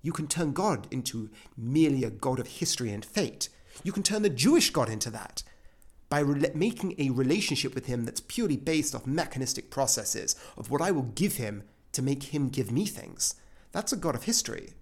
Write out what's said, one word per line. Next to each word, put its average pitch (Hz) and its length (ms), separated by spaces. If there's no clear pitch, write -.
You 165 100
can 156 140
turn 151 260
God 175 380
into 120 400
merely 135 460
a 110 80
god 127 300
of 139 80
history 127 420
and 104 140
fate. - 440
You 202 80
can 196 100
turn 208 200
the 208 60
Jewish 170 420
God 120 180
into 110 220
that 104 320
by 147 140
rela-, 143 320
making 185 440
a 139 120
relationship 135 640
with 127 120
him 120 180
that's - 160
purely 190 360
based 151 380
off 123 120
mechanistic - 640
processes - 640
of - 140
what 147 120
I 185 80
will 151 120
give 127 340
him 104 260
to 135 100
make 139 320
him 143 140
give 117 240
me 175 140
things. - 500
That's - 220
a 247 40
god 156 180
of - 100
history. - 580